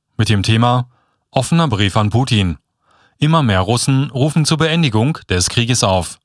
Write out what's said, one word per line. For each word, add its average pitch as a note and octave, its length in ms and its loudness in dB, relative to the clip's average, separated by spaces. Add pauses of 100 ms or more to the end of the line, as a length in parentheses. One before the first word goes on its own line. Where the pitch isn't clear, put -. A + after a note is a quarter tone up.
(160)
mit G#2+ 120 -2
dem G2+ 140 2
Thema A#2+ 460 0 (420)
Offener D#3+ 380 0
Brief G2+ 280 0
an G#2 140 0
Putin. G2+ 480 0 (600)
Immer D#3 260 2
mehr F#2+ 160 2
Russen B2 500 0
rufen D3 340 0
zur D#3 140 0
Beendigung D#3 600 0 (100)
des F2+ 200 -2
Krieges A#2+ 360 -2
auf. F#2 400 -2